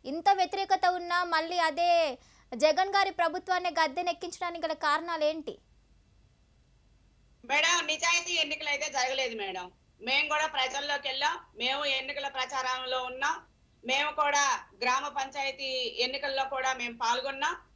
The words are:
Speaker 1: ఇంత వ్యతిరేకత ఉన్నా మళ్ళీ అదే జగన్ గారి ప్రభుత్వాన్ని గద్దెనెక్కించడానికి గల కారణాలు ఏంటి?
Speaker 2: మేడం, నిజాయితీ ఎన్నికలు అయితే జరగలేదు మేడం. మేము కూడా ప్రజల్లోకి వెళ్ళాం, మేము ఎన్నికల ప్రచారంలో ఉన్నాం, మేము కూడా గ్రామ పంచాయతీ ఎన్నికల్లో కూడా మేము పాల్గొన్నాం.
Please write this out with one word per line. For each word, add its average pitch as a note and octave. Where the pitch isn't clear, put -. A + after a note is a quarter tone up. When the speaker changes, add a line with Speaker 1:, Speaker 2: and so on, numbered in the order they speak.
Speaker 1:
ఇంత E4+
వ్యతిరేకత F#4+
ఉన్నా F4
మళ్ళీ E4
అదే E4+
జగన్ F#4
గారి G4
ప్రభుత్వాన్ని F4+
గద్దెనెక్కించడానికి E4+
గల D#4
కారణాలు D#4+
ఏంటి? D#4
Speaker 2:
మేడం, D#4+
నిజాయితీ E4+
ఎన్నికలు D4+
అయితే C#4+
జరగలేదు B3+
మేడం. F#3
మేము C#4+
కూడా D4+
ప్రజల్లోకి C#4
వెళ్ళాం, C#4+
మేము C4+
ఎన్నికల C#4
ప్రచారంలో B3+
ఉన్నాం, C4+
మేము C#4
కూడా C#4+
గ్రామ C4
పంచాయతీ C4+
ఎన్నికల్లో C4+
కూడా C4
మేము A#3
పాల్గొన్నాం. C4+